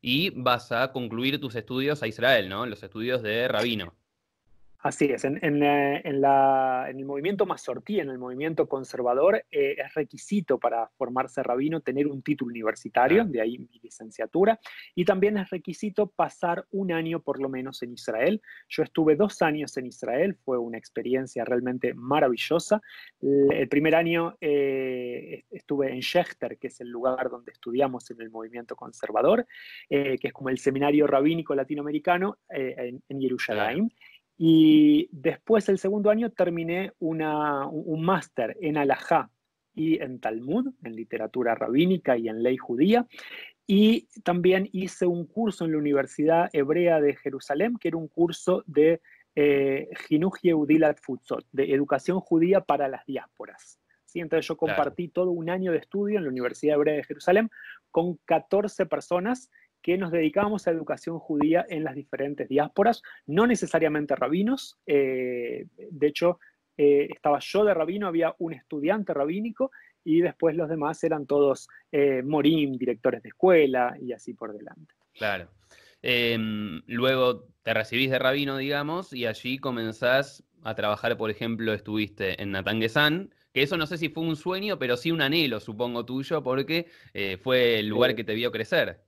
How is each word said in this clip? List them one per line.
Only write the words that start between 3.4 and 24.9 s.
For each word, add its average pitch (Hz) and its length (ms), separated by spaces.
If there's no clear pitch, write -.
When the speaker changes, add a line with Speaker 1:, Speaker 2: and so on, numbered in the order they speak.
Speaker 1:
rabino. 107 440
Speaker 2:
Así 147 200
es, 131 180
en, 139 180
en, 147 220
eh, 143 400
en 139 160
la, 135 720
en 131 100
el 135 60
movimiento 170 400
masortí, 170 560
en 139 80
el 131 80
movimiento 147 500
conservador, 135 840
eh, 143 280
es 139 160
requisito 156 680
para 117 380
formarse 131 440
rabino 135 380
tener 139 260
un 139 160
título 139 300
universitario, 120 680
Speaker 1:
Ah. 233 40
Speaker 2:
de 135 140
ahí 117 200
mi - 220
licenciatura, 135 760
y 180 120
también 202 320
es 190 120
requisito 190 580
pasar 175 640
un 190 200
año 165 300
por 131 180
lo 135 80
menos 131 340
en 120 120
Israel. 127 480
Yo - 160
estuve 156 320
dos 202 260
años 151 360
en 131 80
Israel, 127 580
fue 127 140
una 117 200
experiencia 123 680
realmente 123 480
maravillosa. 143 880
El, 139 320
el 139 160
primer 156 260
año, 170 460
eh, 131 1080